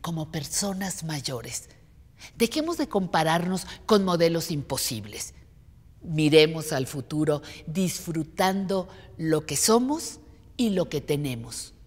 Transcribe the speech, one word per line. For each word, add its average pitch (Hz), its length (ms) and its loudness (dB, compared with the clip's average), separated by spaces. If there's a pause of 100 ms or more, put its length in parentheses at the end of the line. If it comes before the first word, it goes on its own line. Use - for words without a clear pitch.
como 160 320 -6
personas 185 720 -4
mayores. 131 640 -8 (680)
Dejemos 311 420 0
de 294 100 -2
compararnos 175 760 0 (200)
con 208 180 6
modelos 165 460 2
imposibles. 127 840 -6 (680)
Miremos 156 720 6
al 131 140 -2
futuro 147 560 -2 (240)
disfrutando 185 1200 -2 (300)
lo 160 280 0
que 143 100 -4
somos 254 600 2 (380)
y 233 140 2
lo 185 180 0
que 147 120 -4
tenemos. 131 760 -4 (120)